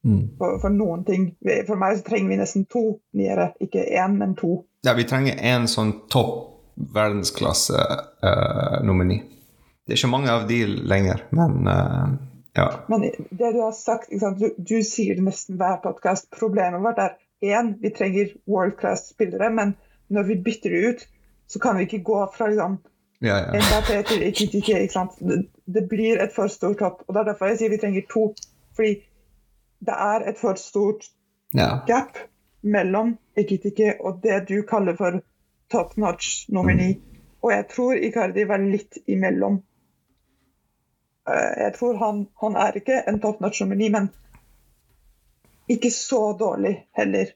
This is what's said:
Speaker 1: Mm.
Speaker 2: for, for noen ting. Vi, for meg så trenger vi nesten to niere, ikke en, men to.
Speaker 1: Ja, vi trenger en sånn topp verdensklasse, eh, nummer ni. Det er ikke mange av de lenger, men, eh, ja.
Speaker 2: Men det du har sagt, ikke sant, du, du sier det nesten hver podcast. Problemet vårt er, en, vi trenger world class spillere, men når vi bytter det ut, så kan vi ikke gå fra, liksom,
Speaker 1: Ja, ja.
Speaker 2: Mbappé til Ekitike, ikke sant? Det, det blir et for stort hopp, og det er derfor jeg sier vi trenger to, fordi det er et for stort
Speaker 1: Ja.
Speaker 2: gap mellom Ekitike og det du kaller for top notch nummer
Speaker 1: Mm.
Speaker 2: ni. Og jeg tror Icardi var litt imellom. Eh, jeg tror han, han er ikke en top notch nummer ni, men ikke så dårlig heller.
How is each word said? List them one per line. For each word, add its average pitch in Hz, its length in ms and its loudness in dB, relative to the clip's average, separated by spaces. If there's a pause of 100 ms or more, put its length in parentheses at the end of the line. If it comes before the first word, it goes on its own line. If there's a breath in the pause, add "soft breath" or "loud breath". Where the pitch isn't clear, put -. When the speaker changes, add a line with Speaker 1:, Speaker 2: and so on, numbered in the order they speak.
Speaker 1:
Mm. 104 340 2
Speaker 2:
for, 190 220 0
for 196 100 0
noen 190 340 0
ting. 185 360 0
Vi, - 260 0
for 208 100 -2
meg 196 220 0
så 185 60 -10
trenger 196 240 0
vi 190 80 0
nesten 196 300 0
to 220 320 0 (140)
niere, 190 480 0
ikke 190 220 -2 (100)
en, 190 260 2
men 196 160 0
to. 180 300 -2 (180)
Speaker 1:
Ja, 123 120 2
vi 117 100 2
trenger 131 340 0
en 120 300 2
sånn - 400 -2
topp - 380 0 (300)
verdensklasse, - 1000 0 (460)
eh, - 600 2
nummer 92 220 4
ni. 92 140 2 (720 loud breath)
Det 113 40 -2
er 113 60 0
ikke 127 120 2
mange 131 200 2
av 117 180 2
de 117 180 2
lenger, 98 540 2 (100)
men, 147 360 2
eh, 90 500 2 (400)
ja. - 120 4 (200)
Speaker 2:
Men 220 140 2
det 226 500 -2
du 233 80 2
har 220 120 0
sagt, 226 380 -4
ikke 202 100 -4
sant, 196 180 -2
du, 208 180 0
du 220 260 0
sier 202 340 0
det 180 60 0
nesten 190 360 -4
hver 180 240 0
podcast. - 480 -2
Problemet 185 500 0
vårt 220 180 0
er, 196 200 -2 (240)
en, 208 380 0
vi 208 100 -2
trenger 196 420 0 (140)
world 190 320 0
class 196 320 -2
spillere, 196 420 0
men 202 220 0 (360 soft breath)
når 202 140 2
vi 202 120 0
bytter 196 340 -4
det 170 180 2
ut, 240 180 -4 (400)
så - 140 -10
kan 208 160 2
vi 185 80 2
ikke 202 200 -6
gå 208 180 0 (100)
fra, 226 160 -2
liksom, 196 300 0 (420)
Speaker 1:
Ja, 107 160 2
ja. 92 160 -2
Speaker 2:
Mbappé 208 540 2
til 208 160 0
Ekitike, 202 580 0
ikke 196 120 -2
sant? 185 280 -2
Det, 180 220 0 (240)
det 185 240 -2
blir 226 320 2
et 208 100 -2
for 185 160 0
stort 196 320 -2
hopp, 185 260 -2
og 185 80 -10
det 208 60 2
er 214 140 0
derfor 190 140 -2
jeg 226 100 0
sier 220 120 0
vi 214 60 0
trenger 196 320 -2
to, 214 260 0 (400)
fordi 214 280 0 (800)
det 196 140 -4
er 208 320 0
et 202 100 -6
for 196 160 0
stort 208 500 -2 (500)
Speaker 1:
Ja. 120 320 2
Speaker 2:
gap 262 300 0 (480)
mellom 208 540 0 (180)
Ekitike 202 640 0
og 185 220 -6
det 196 260 0
du 202 140 -2
kaller 196 340 0
for 185 260 -2 (480)
top - 260 0
notch - 540 -4
nummer 185 220 2
Speaker 1:
Mm. 185 60 4
Speaker 2:
ni. 185 220 0 (420)
Og 247 100 2
jeg 202 160 -2
tror 247 280 0
Icardi 208 500 0
var 196 120 0
litt 196 480 -2
imellom. 190 560 0 (1600)
Eh, - 280 0 (100)
jeg 196 100 -2
tror 240 240 -2
han, 208 280 -2 (140)
han 214 160 -2
er - 200 2
ikke 254 300 0
en 214 140 -2
top 214 200 -2
notch 202 200 -4
nummer 196 160 -2
ni, 214 120 2
men 202 220 0 (1600)
ikke 240 220 2
så 214 480 0
dårlig 196 540 -2
heller. - 420 0